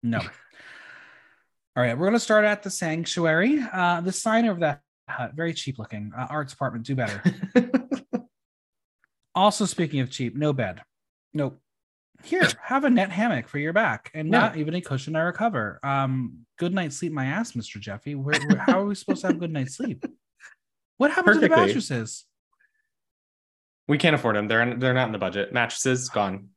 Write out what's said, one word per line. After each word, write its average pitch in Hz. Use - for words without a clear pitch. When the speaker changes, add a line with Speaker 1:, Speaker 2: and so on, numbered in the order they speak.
Speaker 1:
No. 117
All 123
right, 120
we're 170
gonna 220
start 214
at 208
the 196
sanctuary. 170
Uh, 175
the 185
sign 226
over 185
that 147
hut, -
very 160
cheap -
looking. 104
Uh, 127
art 147
department, 120
do 139
better. 104
Speaker 2:
<laughs> -
Speaker 1:
Also, 208
speaking 151
of 131
cheap, 123
no 151
bed. 104
Nope. 143
Here, 349
Speaker 2:
<laughs> -
Speaker 1:
have 269
a 269
net 202
hammock 180
for 143
your 151
back, 175
and 156
Speaker 2:
Yeah. 220
Speaker 1:
not 220
even 156
a 180
cushion 151
or 165
a 175
cover. 170
Um, 135
good 175
night's 165
sleep, 170
my 147
ass, 196
Mister 104
Jeffy. 101
Where, 143
where, 190
how 196
are 202
we 202
supposed -
to 190
have 165
good 170
night's 135
sleep? 233
Speaker 2:
<laughs> -
Speaker 1:
What 294
happened 359
to 311
the -
Speaker 2:
Perfectly. 247
Speaker 1:
mattresses? 131
Speaker 2:
We 147
can't 160
afford 117
'em. 104
They're, 117
they're 127
not 127
in 110
the 107
budget. 101
Mattresses, 127
gone. 98